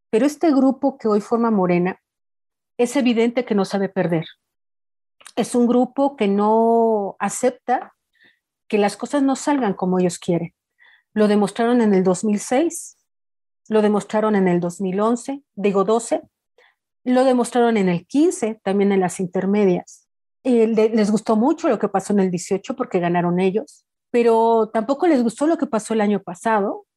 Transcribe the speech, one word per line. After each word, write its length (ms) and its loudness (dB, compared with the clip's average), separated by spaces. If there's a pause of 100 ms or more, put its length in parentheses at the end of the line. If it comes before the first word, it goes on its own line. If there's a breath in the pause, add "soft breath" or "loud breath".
(100)
pero 160 2
este 240 0
grupo 480 0
que 100 -4
hoy 120 2
forma 300 -2
Morena, 500 0 (760)
es 200 -2
evidente 480 0
que 100 -4
no 100 2
sabe 240 -4
perder. 380 -2 (1080)
Es 180 -4
un 120 2
grupo 500 0
que 120 -2
no 920 0
acepta 760 -4 (760 soft breath)
que 100 -2
las 180 0
cosas 260 -4
no 140 0
salgan 380 -2
como 240 -2
ellos 200 0
quieren. 360 -4 (600 soft breath)
Lo 140 2
demostraron 520 2
en 140 4
el 100 4
dos 200 0
mil 140 0
seis, 580 -4 (720)
lo 140 2
demostraron 540 0
en 100 2
el 140 2
dos 200 -6
mil 200 -4
once, 420 -4 (120)
digo, 300 0
doce, 380 -2 (840 soft breath)
lo 200 2
demostraron 520 2
en 120 2
el 180 -2
quince, 560 0
también 300 2
en 80 2
las 200 -4
intermedias. 840 -2 (380)
Eh, 220 2
le-, 240 2
les 200 2
gustó 260 0
mucho 320 0
lo 100 0
que 100 -2
pasó 240 -2
en 80 2
el 100 0
dieciocho 460 -6
porque 240 -4
ganaron 400 0
ellos, 460 -4 (240)
pero 640 2
tampoco 340 -2
les 160 2
gustó 240 -2
lo 120 0
que 80 -2
pasó 280 -4
el 60 0
año 220 0
pasado 640 -4 (100)